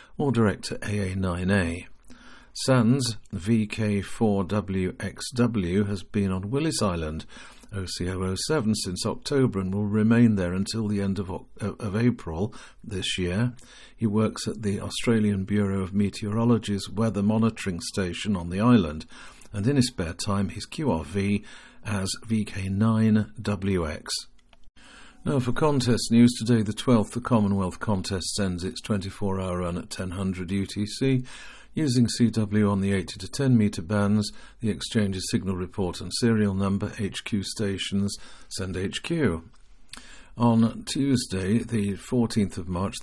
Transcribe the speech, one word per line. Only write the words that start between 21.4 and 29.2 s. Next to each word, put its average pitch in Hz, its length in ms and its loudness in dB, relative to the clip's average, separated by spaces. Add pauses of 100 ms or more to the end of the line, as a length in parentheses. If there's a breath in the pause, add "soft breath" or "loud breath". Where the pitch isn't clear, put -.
as 98 240 -2 (160)
V 110 180 0
K 95 240 -6
nine 107 720 4
W 98 480 0
X. - 240 -8 (1120 loud breath)
Now 143 140 2
for 123 140 0
contest 123 580 2
news, 120 260 8
today 117 240 2
the 104 140 -2
twelfth, 113 380 2
the 120 100 -6
Commonwealth 98 580 2
contest 98 580 -2
ends 92 240 -2
its - 200 -6
twenty-four 95 580 -2